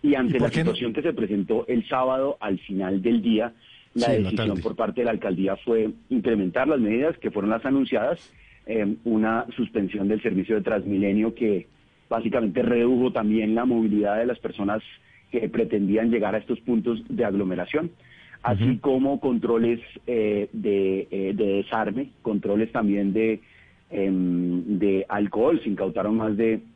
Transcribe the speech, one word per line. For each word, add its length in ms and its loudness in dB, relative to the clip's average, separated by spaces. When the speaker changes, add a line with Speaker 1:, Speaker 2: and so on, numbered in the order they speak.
Speaker 1:
y 120 4
ante 220 0
Speaker 2:
¿Y 20 2
por 100 2
Speaker 1:
la 20 -2
Speaker 2:
qué 120 0
no? 80 0
Speaker 1:
situación 220 -4
que 80 -4
se 120 0
presentó 540 0
el 200 0
sábado 520 0
al 200 -4
final 420 -4
del 200 2
día, 320 0
la 140 0
Speaker 2:
Sí, 60 2
en 100 2
la 60 -2
Speaker 1:
decisión 180 0
Speaker 2:
tarde. 160 -2
Speaker 1:
por 140 -4
parte 240 -2
de 40 2
la 60 0
alcaldía 460 -2
fue 340 0
incrementar 580 0
las 120 2
medidas 380 0
que 120 -6
fueron 220 -2
las 140 -2
anunciadas, 640 0
eh, 380 0
una 420 0
suspensión 520 -2
del 160 0
servicio 320 0
de 60 0
Transmilenio 760 0
que 320 0
básicamente 540 -2
redujo 480 2
también 420 0
la 120 0
movilidad 520 2
de 80 2
las 140 -2
personas 420 -4
que 200 -2
pretendían 600 2
llegar 260 2
a 20 0
estos 240 -4
puntos 480 -2
de 160 0
aglomeración, 680 -2
así 280 0
Speaker 2:
Ujú. 80 0
Speaker 1:
como 400 2
controles, 640 2
eh, 460 0
de, 580 0
eh, 240 -2
de 100 0
desarme, 540 -2
controles 500 0
también 400 0
de, 300 0
em, 920 0
de 300 2
alcohol. 540 2
Se 60 -4
incautaron 460 -2
más 220 -2
de 240 2